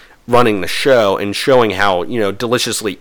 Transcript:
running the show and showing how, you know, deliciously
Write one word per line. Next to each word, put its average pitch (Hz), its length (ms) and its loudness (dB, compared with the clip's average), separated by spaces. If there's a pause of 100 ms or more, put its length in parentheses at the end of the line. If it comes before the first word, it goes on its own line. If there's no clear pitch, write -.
(280)
running 120 340 2
the 87 60 -6
show 113 500 2
and 101 180 -6
showing 123 360 2
how, 95 320 0
you 113 160 -6
know, 98 120 0
deliciously 110 680 -4